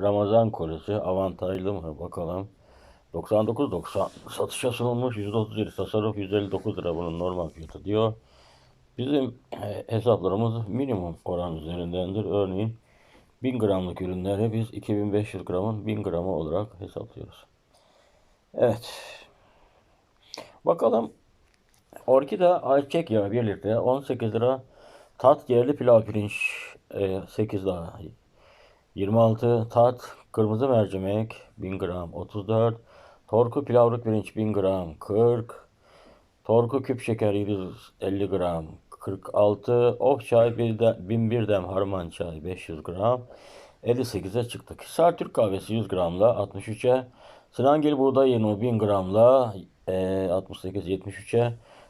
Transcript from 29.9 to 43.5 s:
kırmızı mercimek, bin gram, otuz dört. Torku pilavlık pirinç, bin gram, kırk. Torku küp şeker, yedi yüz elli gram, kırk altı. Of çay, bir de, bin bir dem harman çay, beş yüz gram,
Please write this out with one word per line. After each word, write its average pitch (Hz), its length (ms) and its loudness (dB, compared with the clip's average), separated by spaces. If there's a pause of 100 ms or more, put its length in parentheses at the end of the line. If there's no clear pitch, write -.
kırmızı 110 360 0
mercimek, 104 680 0 (240)
bin 95 200 -8
gram, 90 360 -6
otuz 95 340 -8
dört. 113 280 2 (520)
Torku 120 360 2
pilavlık 117 400 4
pirinç, 107 320 -2
bin 107 160 0
gram, 95 460 -2
kırk. 117 680 0 (760)
Torku 120 380 2
küp 127 180 -4
şeker, 110 320 0
yedi 101 180 0
yüz 95 500 -6
elli 98 280 -2
gram, 87 380 -2 (240)
kırk - 440 -10
altı. 117 640 4
Of 131 280 2
çay, 117 320 4
bir 113 200 0
de, 113 220 4
bin 110 300 0
bir 117 180 0
dem 98 160 0
harman 95 460 -2
çay, 80 340 -8
beş 90 240 -10
yüz 76 140 -10
gram, 107 380 -2 (600)